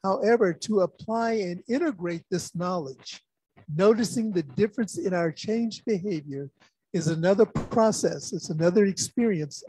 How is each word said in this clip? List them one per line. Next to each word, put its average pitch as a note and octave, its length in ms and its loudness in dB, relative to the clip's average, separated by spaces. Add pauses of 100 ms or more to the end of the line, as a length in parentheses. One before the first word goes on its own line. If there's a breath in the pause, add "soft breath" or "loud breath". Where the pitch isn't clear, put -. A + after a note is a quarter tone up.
However, G3+ 500 2
to G#3 280 0
apply A3+ 500 -2 (160)
and F3 200 -8
integrate F#3+ 600 -2
this - 240 -4
knowledge, E3+ 720 -6 (420)
noticing G#3+ 640 2
the F3 120 0
difference G3 560 -2
in F3+ 160 -2
our E3+ 160 2
changed A3 540 -4
behavior D3+ 640 -4 (420 soft breath)
is E3 140 0
another E3 400 4
process. - 840 0
It's F3+ 200 -8
another F3 340 4
experience F#3+ 840 -2